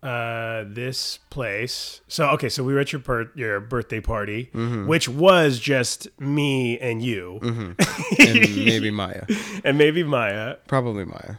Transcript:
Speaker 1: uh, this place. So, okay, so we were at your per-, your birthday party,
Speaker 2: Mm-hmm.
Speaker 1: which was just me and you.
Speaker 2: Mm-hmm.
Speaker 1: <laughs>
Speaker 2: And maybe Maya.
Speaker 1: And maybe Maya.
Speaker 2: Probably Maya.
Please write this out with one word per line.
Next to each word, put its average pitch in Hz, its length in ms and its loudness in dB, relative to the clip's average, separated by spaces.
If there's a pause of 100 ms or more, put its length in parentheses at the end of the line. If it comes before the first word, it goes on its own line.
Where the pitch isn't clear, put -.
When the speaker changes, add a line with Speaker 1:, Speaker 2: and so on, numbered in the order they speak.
Speaker 1:
uh, 117 640 -6
this 120 520 -8 (100)
place. 113 800 -6
So, 147 220 0
okay, 143 180 2
so 127 160 -2
we 131 80 0
were 139 80 4
at 139 100 0
your 143 120 -6
per-, 117 320 -2
your 110 260 -2
birthday 113 400 -4
party, 107 540 -4
Speaker 2:
Mm-hmm. 117 320 -2
Speaker 1:
which 156 240 2
was 156 500 6
just 131 480 0 (100)
me 135 600 0
and 117 240 -2
you. 98 400 -4
Speaker 2:
Mm-hmm. 117 300 -4 (500)
Speaker 1:
<laughs> - 0 -
Speaker 2:
And - 420 4
maybe 214 260 2
Maya. 95 360 -6 (360)
Speaker 1:
And 139 140 2
maybe 151 280 6
Maya. 117 520 -2 (120)
Speaker 2:
Probably 120 360 0
Maya. 87 340 -12